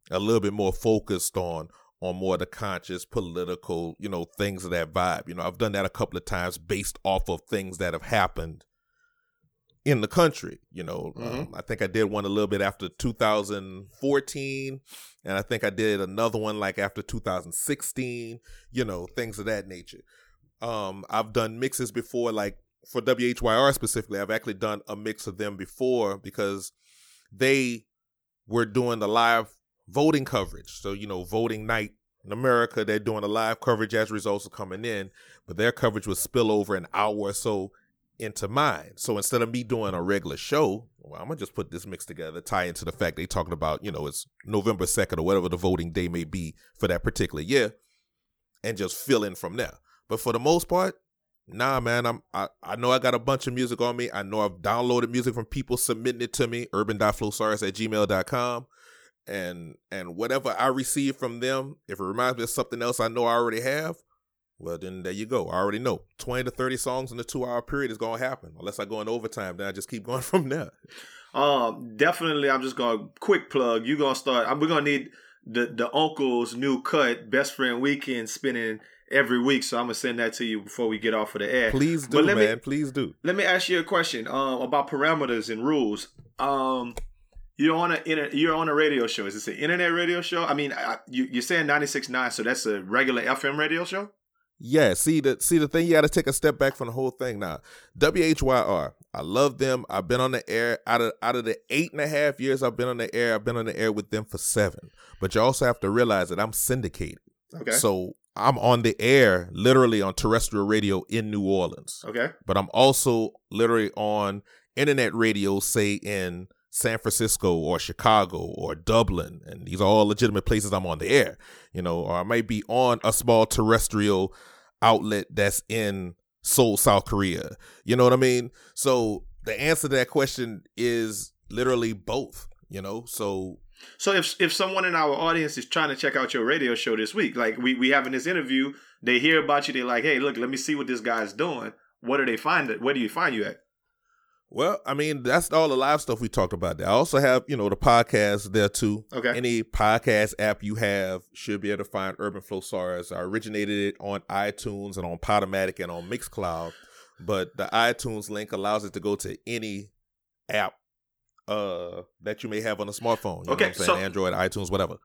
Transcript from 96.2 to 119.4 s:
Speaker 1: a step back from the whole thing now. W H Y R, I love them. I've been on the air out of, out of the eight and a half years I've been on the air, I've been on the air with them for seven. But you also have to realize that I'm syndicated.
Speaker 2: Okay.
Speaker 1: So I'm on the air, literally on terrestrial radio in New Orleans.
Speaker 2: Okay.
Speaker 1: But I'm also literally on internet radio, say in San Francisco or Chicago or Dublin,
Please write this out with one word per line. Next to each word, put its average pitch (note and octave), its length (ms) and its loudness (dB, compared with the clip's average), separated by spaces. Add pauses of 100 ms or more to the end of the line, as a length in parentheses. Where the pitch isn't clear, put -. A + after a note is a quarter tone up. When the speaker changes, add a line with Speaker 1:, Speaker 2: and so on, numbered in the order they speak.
Speaker 1:
a C#3+ 60 2
step D3 240 2
back C3+ 180 2
from B2 120 -8
the A#2 60 -10
whole B2+ 180 -2
thing A#2+ 280 -8
now. F2 200 -6 (380)
W D#3+ 260 4
H D#3+ 200 4
Y C3 140 6
R, F2+ 360 0 (200)
I - 80 -8
love B2 360 2
them. C3 320 0
I've F#2+ 180 -2
been B2 120 2
on C3 120 2
the B2 180 -4
air A#2 360 0
out A#2 160 4
of, A2+ 200 0
out B2 160 0
of A#2 80 -2
the A2 120 -2 (120)
eight D3 240 0
and D3+ 80 -4
a D3 60 0
half D3 340 0
years C3+ 200 0
I've A#2+ 140 0
been B2 140 -2
on B2 80 -4
the A2+ 180 -4
air, A#2 200 2
I've G#2+ 100 -4
been A#2+ 120 0
on A2+ 100 -2
the - 100 -6
air A2 140 2
with G#2 180 -4
them G#2+ 160 -4
for - 120 -10
seven. - 520 0 (320)
But F#2+ 140 -2
you G#2+ 60 4
also C3 240 4
have A#2+ 140 2
to G2 100 -2
realize G#2 400 4
that F2+ 120 -2
I'm A2 120 -2
syndicated. - 640 -4 (360)
Speaker 2:
Okay. C#3+ 160 -6
Speaker 1:
So F#2+ 420 2 (220)
I'm B2 220 2
on A#2+ 240 4
the A2+ 200 2
air, G#2+ 520 6
literally A#2 480 6
on F#2+ 120 -2
terrestrial A2 520 0
radio G2+ 440 2
in G#2+ 220 -2
New G#2 140 -2
Orleans. F#2 600 -2
Speaker 2:
Okay. A#2+ 260 -2 (140)
Speaker 1:
But F#2+ 120 0
I'm F#2+ 160 0
also B2 580 6 (200)
literally A2+ 440 2
on G#2 480 -2 (320)
internet C3 380 2
radio, G2+ 480 2
say G#2 340 2
in F#2 520 -6 (240)
San A2+ 280 -2
Francisco G#2+ 560 2
or E2 240 0
Chicago G2 580 2
or E2+ 380 -6
Dublin, F2 720 2